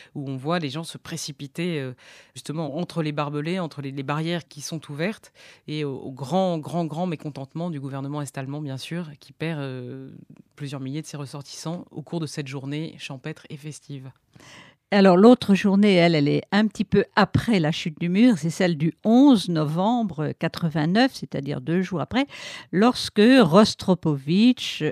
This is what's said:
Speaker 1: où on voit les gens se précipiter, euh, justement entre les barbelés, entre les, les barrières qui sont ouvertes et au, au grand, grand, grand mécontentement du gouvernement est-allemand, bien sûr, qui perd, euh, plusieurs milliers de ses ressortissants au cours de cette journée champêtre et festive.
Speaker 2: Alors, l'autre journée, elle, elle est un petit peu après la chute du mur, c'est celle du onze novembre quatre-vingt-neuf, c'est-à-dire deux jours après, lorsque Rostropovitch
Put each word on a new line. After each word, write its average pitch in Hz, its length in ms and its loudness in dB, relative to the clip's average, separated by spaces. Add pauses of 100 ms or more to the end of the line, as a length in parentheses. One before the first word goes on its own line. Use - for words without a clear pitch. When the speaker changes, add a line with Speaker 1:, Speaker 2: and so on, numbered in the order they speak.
(160)
Speaker 1:
où 139 140 -10
on 135 80 -6
voit 156 220 -4
les 151 100 -6
gens 151 140 -8
se - 140 -14
précipiter, 160 840 -8
euh, 131 140 -8 (400)
justement 147 440 -8
entre 170 260 -6
les 151 80 -4
barbelés, 147 480 -4
entre 151 220 -8
les, 135 100 -8
les 139 120 -8
barrières 160 440 -4
qui - 140 -20
sont 160 180 -10 (100)
ouvertes 160 440 -8 (340)
et 151 160 -6
au, 139 140 -6
au - 140 -12
grand, 165 460 -2
grand, 156 280 -4
grand 156 220 -4
mécontentement 156 600 -8
du 151 100 -8
gouvernement 139 420 -8
est-allemand, 139 400 -10
bien 135 160 -8
sûr, 160 320 -10 (100)
qui - 140 -20
perd, 160 260 -6
euh, 131 520 -12 (440)
plusieurs 143 260 -12
milliers 139 200 -8
de 151 60 -14
ses 156 100 -14
ressortissants 147 760 -12
au - 100 -12
cours 170 180 -8
de 160 60 -6
cette 147 220 -8
journée 143 500 -10
champêtre - 520 -14
et 156 80 -14
festive. 139 540 -16 (800)
Speaker 2:
Alors, 190 260 6
l'autre 214 360 8
journée, 202 400 4
elle, 175 220 6
elle 143 120 2
est 147 140 0 (100)
un 208 140 2
petit 214 180 -4
peu 202 220 2 (100)
après - 440 2
la 156 120 2
chute 160 280 -6
du 170 100 -2
mur, 208 300 4
c'est 170 100 -2
celle 175 260 0
du 151 180 0 (100)
onze 240 440 6
novembre 165 920 -2
quatre-vingt-neuf, 170 720 0
c'est-à-dire 143 480 -8
deux 165 220 -2
jours 180 180 -6
après, 240 240 -2 (460)
lorsque 208 500 2 (180)
Rostropovitch 175 1500 2